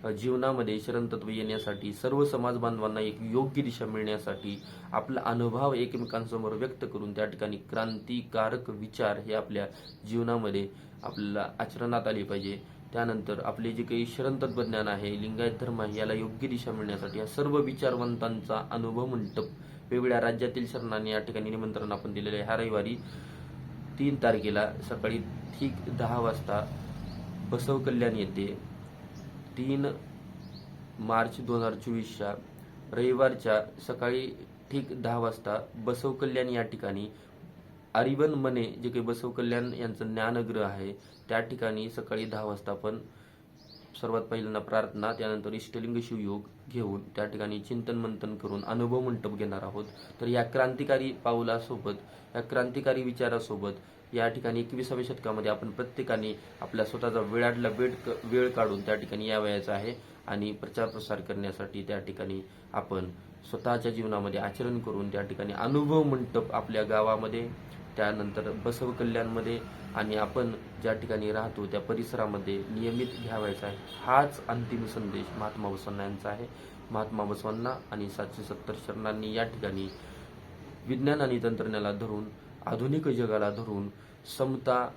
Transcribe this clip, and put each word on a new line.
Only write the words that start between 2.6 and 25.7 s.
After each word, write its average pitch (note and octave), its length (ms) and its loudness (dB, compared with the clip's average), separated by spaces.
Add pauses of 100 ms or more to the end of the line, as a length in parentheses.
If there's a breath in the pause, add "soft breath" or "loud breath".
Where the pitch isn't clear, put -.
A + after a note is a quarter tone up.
एक G#2+ 220 0
योग्य C3+ 400 2
दिशा A#2+ 240 -2
मिळण्यासाठी G#2+ 760 -2 (300 loud breath)
आपला A#2+ 340 0
अनुभव A#2+ 480 4
एकमेकांसमोर A2+ 800 0
व्यक्त B2+ 400 -2
करून G#2 180 -4
त्या G#2+ 140 2
ठिकाणी G#2 320 -2
क्रांतिकारक A2+ 1120 0
विचार G#2+ 500 0
हे G#2+ 140 -2
आपल्या G#2 340 0 (400 loud breath)
जीवनामध्ये A2 600 2 (340 loud breath)
आपल्याला G#2 460 -2 (100)
आचरणात A#2 480 0
आले G#2+ 160 0
पाहिजे. G2 520 -4 (180)
त्यानंतर A2 520 0
आपले A#2 260 -2
जे A#2 120 -2
काही A#2 220 2
शरण C3 320 0
तत्वज्ञान A2+ 500 0
आहे, G#2 340 0
लिंगायत A2 300 0 (100)
धर्म A#2 200 0
आहे, G#2+ 180 0
याला G#2+ 140 2
योग्य A2 340 -2
दिशा A#2+ 240 0
मिळण्यासाठी G#2 480 -2
या G#2+ 80 -2
सर्व C#3+ 300 4
विचारवंतांचा A#2+ 1120 2
अनुभव A#2 340 0
मंडप A2 380 -2 (480 loud breath)
वेगवेगळ्या B2 300 6
राज्यातील A#2+ 460 2
शरणांनी A2 440 -2
या G#2+ 80 4
ठिकाणी G#2+ 300 -2
निमंत्रण G#2+ 420 -2
आपण G2+ 220 -4
दिलेलं G#2 220 0
आहे. G#2 100 0
ह्या A2+ 120 2
रविवारी A2+ 380 2 (1040 loud breath)
तीन C#3 240 4
तारखेला G#2 500 4
सकाळी A2+ 440 -2 (420)
ठीक C3+ 140 0 (140)